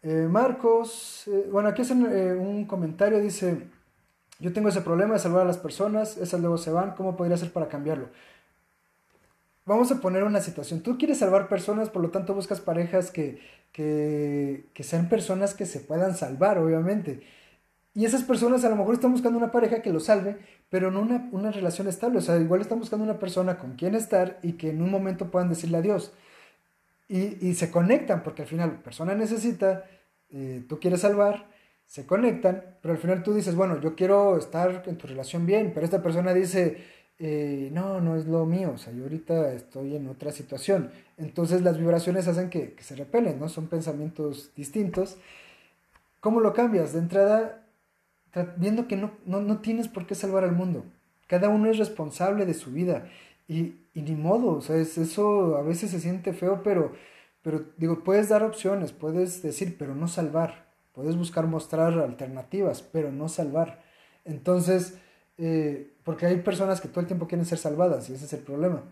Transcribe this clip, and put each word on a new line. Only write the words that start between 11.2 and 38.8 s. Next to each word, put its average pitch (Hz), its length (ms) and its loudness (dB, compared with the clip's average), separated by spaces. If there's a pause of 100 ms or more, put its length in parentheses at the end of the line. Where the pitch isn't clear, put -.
personas, 214 420 -2
por 190 120 -2
lo 165 80 2
tanto 190 260 -4
buscas 190 240 -4
parejas 175 520 0
que, 147 280 -6 (320)
que, 147 1040 -2
que 147 100 -14
sean 170 240 0
personas 190 460 0
que 202 120 -6
se 160 140 -8
puedan 175 360 -2
salvar, 160 420 2
obviamente. 165 680 0 (720)
Y 214 100 2
esas 247 180 2
personas 240 420 2
a 226 40 6
lo 220 60 2
mejor 202 200 2
están 247 160 4
buscando 240 260 2
una 226 140 0
pareja 226 300 2
que 190 120 -2
los 160 120 0
salve, 202 320 2 (320)
pero 185 220 0
no 190 80 -2
una, 247 320 0
una 202 200 -2
relación 196 360 -2
estable. 233 300 0
O 180 40 2
sea, 170 160 2
igual 170 220 4
están 226 200 -2
buscando 220 260 -4
una 214 140 -2
persona 180 400 -2
con 127 160 -12
quien 175 180 -2
estar 190 480 0
y 170 120 -2
que 160 180 -4
en 156 100 -2
un 175 80 0
momento 190 400 -2
puedan 180 180 0
decirle 170 300 -2
adiós. 190 340 0 (960)
Y, 190 400 -2
y 180 60 2
se 175 160 -2
conectan, 180 540 4
porque 156 180 -10
al 147 60 -10
final 165 220 -2
la 160 140 -12
persona 175 300 -6
necesita, 208 720 0 (460)
eh, 131 360 -10
tú - 120 -8
quieres 180 220 2
salvar, 202 460 2 (380)
se - 220 -18
conectan, 190 560 2 (180)
pero 165 120 -2
al 160 60 -2
final 180 220 0
tú 208 120 0
dices, 185 220 0
"Bueno, 175 240 2
yo 156 160 -2
quiero 196 420 4
estar 180 500 -2
en 170 100 -8
tu - 80 -16
relación 131 400 -6
bien", 202 280 2
pero 156 120 -2
esta 180 160 2
persona 175 320 0
dice, 180 440 2 (420)
eh, 147 520 -4
"No, 185 300 -2
no 165 140 0
es 156 100 -2
lo 165 220 2
mío, 175 260 0
o 117 60 -8
sea, 117 140 -14